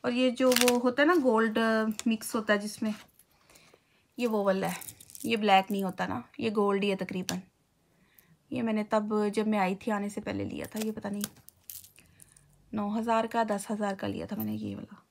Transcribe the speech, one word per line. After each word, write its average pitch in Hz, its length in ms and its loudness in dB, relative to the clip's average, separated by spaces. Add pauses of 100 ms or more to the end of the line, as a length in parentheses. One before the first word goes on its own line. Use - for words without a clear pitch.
और 247 100 0
ये 254 180 4
जो 254 200 4
वो 247 280 6
होता 247 220 2
है 294 60 6
ना, 359 100 6
गोल्ड 226 400 4 (500)
मिक्स 220 280 -2
होता 214 180 0
है 202 60 2
जिसमें, 214 340 -6 (1200)
ये 240 100 0
वो 214 160 2
वाला 190 240 2
है। - 300 -8 (280)
ये 226 120 0
ब्लैक 196 340 4
नहीं 196 120 0
होता 180 240 -4
ना, 240 160 -6 (160)
ये 226 120 0
गोल्ड 202 320 2
ही 202 60 0
है 190 60 2
तकरीबन। 185 460 -6 (1080)
ये 247 100 -4
मैंने 214 220 0
तब, 214 460 0
जब 208 180 0
मैं 214 120 2
आई 190 180 2
थी, - 140 -4
आने 202 180 -2
से 208 120 -8
पहले - 240 -4
लिया - 220 -8
था। 214 120 -8
ये 220 120 -2
पता 208 180 -8
नहीं 202 140 -4 (1500)
नौ 208 180 -4
हज़ार 226 380 0
का, 233 160 0
दस 208 260 -2
हज़ार 208 260 -2
का 208 120 -6
लिया - 200 -6
था 208 80 -8
मैंने - 180 -4
ये 104 220 -6
वाला - 360 -16